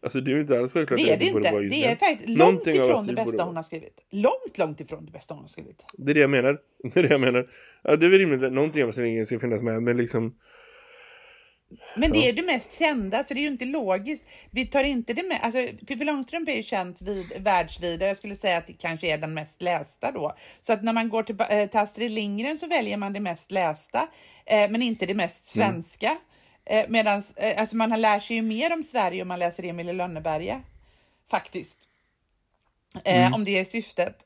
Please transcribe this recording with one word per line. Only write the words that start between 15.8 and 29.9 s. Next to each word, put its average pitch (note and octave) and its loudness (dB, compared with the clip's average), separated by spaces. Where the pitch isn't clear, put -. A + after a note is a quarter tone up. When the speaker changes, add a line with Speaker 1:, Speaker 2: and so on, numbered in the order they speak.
Speaker 2:
Pippi C#4 -6
Långstrump D4+ -4
är D4 -4
ju A3+ -4
känt F3+ -6
vid, F#3+ -6
världsvida. F3 0
Jag G3 -2
skulle G3+ -12
säga F#3 0
att E3 -4
det - -20
kanske E3 -8
är D#3 0
den D#3 -8
mest D#3 -10
lästa F3 -4
då. E3 -6
Så - 0
att G#3 0
när A3+ 0
man A3+ 0
går A3 -2
till, A3 -8
eh, G#3 4
till G#3 0
Astrid G#3+ -4
Lindgren G#3+ -4
så E4+ -10
väljer A#3 -2
man G3+ -6
det G3 -6
mest F3 -8
lästa, F#3+ -2
eh, G#3 4
men A3+ -2
inte A3+ -2
det F#3+ -4
mest F#3 -6
Speaker 1:
Mm. G#3+ 2
Speaker 2:
svenska. G3+ -4
Eh, G#3+ 2
medans, G#3+ 0
eh, G#3+ -2
alltså, G#3+ -4
man A3+ 0
har, A3+ 0
lär G#3+ 4
sig A#3 -6
ju A3+ -2
mer A3+ -2
om E4 -4
Sverige F#3 -2
om F#3 -8
man F3+ -6
läser F3 -4
Emil F3 -8
i F3 -6